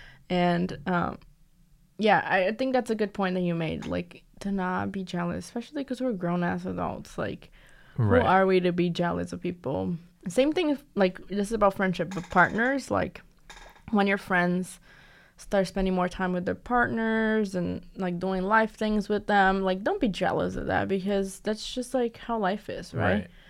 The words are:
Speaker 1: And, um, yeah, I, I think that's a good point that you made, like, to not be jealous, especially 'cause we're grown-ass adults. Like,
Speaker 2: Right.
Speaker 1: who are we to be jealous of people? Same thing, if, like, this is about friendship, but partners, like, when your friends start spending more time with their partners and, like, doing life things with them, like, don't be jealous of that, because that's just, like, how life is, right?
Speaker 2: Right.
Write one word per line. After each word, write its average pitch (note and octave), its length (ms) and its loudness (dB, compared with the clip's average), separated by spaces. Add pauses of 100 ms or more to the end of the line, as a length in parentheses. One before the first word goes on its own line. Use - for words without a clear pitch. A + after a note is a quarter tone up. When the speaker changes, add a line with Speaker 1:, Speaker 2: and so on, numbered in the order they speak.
(300)
Speaker 1:
And, F3 560 2
um, F3 320 0 (800)
yeah, G3+ 320 4
I, F#3 180 2
I A3 40 0
think C4 220 -2
that's A#3+ 160 0
a A3+ 60 2
good G#3 180 -2
point F#3 220 0
that F#3 60 2
you F3 140 2
made, D#3+ 300 -4
like, F3 380 -6 (180)
to G3+ 100 -4
not F#3+ 400 -2
be F#3+ 120 -6
jealous, F3 420 -4
especially C4+ 400 -8
'cause B3+ 160 -6
we're B3+ 120 0
grown-ass F3 520 -2
adults. F3+ 520 -6
Like, - 340 -8 (460)
Speaker 2:
Right. G2+ 240 6
Speaker 1:
who - 60 2
are F#3+ 180 6
we F#3 140 4
to F3+ 140 2
be F3 160 2
jealous F3 420 -2
of F3+ 100 -10
people? F3 540 -4 (320)
Same C4 240 2
thing, D#4 200 0
if, C4 120 -4 (120)
like, F#3+ 340 0
this G3+ 180 -2
is A#3 60 -4
about G#3 220 2
friendship, F#3 380 -2
but E3 160 -8
partners, A#3 640 2
like, - 300 -2 (720)
when G3+ 160 4
your G3 100 2
friends F3+ 600 0 (580)
start G3 300 0
spending F#3+ 260 0
more F3+ 140 2
time F3+ 260 -2
with F3+ 120 -2
their F#3 100 -2
partners A3 1000 0
and, F3 260 -4 (160)
like, F3+ 220 -4
doing F#3 240 -2
life A3 280 4
things G#3+ 380 -2
with G#3 180 -2
them, G3 360 4
like, F#3+ 200 0
don't G4 160 0
be C4+ 80 2
jealous F3+ 480 0
of - 120 -6
that, - 200 0
because G3 540 -2
that's - 340 -6
just, B3 180 -6
like, A#3+ 240 0
how A#3 200 -4
life G#3 320 -2
is, - 240 -10
right? - 200 2
Speaker 2:
Right. G#3 140 0 (220)